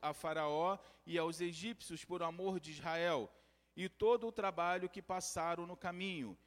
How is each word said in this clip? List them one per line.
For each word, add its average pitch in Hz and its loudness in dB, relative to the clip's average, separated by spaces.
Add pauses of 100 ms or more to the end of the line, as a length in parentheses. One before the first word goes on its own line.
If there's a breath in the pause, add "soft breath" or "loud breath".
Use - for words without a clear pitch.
a 151 0
Faraó 160 2 (260 loud breath)
e 165 0
aos 165 2
egípcios 175 -6
por 175 -4
amor 180 0
de 156 -8
Israel, 165 0 (440 soft breath)
e 185 -4
todo 226 4
o 226 -2
trabalho 180 0
que 190 -8
passaram 170 -2
no 175 -10
caminho, 175 -4